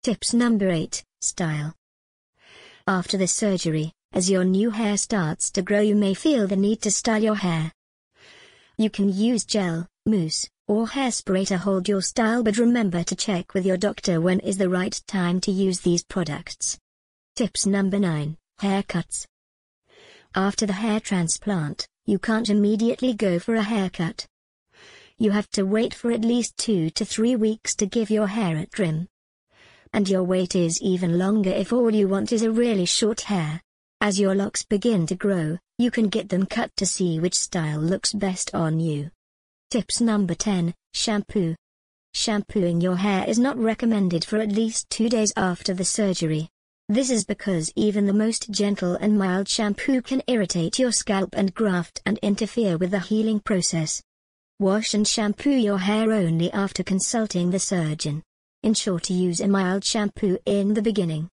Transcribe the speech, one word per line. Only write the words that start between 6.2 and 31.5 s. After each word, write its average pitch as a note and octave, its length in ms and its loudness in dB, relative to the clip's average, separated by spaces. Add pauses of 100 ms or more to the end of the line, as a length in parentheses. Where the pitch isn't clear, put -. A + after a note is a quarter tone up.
the G3 80 0
need G3+ 260 2
to G#3 100 0
style A3 320 0
your G#3+ 120 2
hair. E3 360 -2 (1040)
You A3 120 2
can G3+ 240 0
use A3 320 0
gel, F3 420 -2 (180)
mousse, F#3 440 0 (180)
or A3 200 0
hairspray G#3+ 600 -2
to F#3+ 100 0
hold F#3+ 300 0
your G3+ 140 2
style, A#3 420 0
but A3 140 2
remember A#3 460 2
to F3+ 120 -6
check F#3 380 -4
with F#3 120 0
your F#3+ 120 2
doctor F#3 440 0
when F3+ 180 4
is G3 180 -4
the F#3+ 120 2
right F3+ 380 -2
time F3+ 340 0
to G3+ 100 -2
use F#3+ 300 0
these F3 220 2
products. - 720 -6 (580)
Tips - 300 -2
number G3 340 0
nine, D#3 380 -2 (240)
haircuts. G3 640 -2 (1080)
After G3 320 0
the G3+ 80 0
hair G#3+ 260 -2
transplant, E3+ 880 -4 (180)
you G3+ 120 2
can't A3+ 320 0
immediately G#3+ 640 2
go G3 240 0
for A3+ 180 -2
a G#3+ 80 2
haircut. G3 640 -2 (920)
You G#3+ 140 2
have G#3 200 0
to G3+ 120 0
wait G#3+ 300 0
for - 180 -2
at A3+ 140 0
least A#3 320 0
two F3 340 0
to - 140 -4
three A#3 300 0
weeks A3 400 0
to G#3+ 100 0
give G#3+ 240 -2
your G#3+ 180 2
hair F#3+ 300 -2
a E3 80 -4
trim. E3 420 -2 (840)
And G#3 140 0
your F#3+ 160 2
wait F#3 320 0
is E3+ 260 0
even F3+ 380 2
longer G3 300 2
if G3+ 240 -2